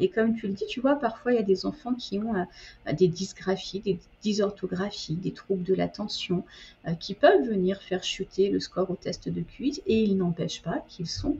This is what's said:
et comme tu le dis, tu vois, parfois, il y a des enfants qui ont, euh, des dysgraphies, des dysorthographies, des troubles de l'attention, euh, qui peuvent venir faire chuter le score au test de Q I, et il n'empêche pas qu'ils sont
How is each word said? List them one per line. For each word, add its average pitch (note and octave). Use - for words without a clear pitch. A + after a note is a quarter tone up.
et F#3+
comme A3+
tu A3
le G3
dis, G#4
tu -
vois, C#4
parfois, B3
il A#3+
y -
a G#3
des F#3+
enfants B3
qui G3+
ont, A3+
euh, -
des F3+
dysgraphies, F#3+
des G3
dysorthographies, G3+
des F3+
troubles F#3+
de F#3
l'attention, F3+
euh, E3+
qui G3
peuvent D4+
venir F#3+
faire F#3
chuter -
le F#3
score F3+
au F3+
test -
de E3+
Q -
I, -
et A3
il G3
n'empêche E3+
pas A3
qu'ils E3
sont -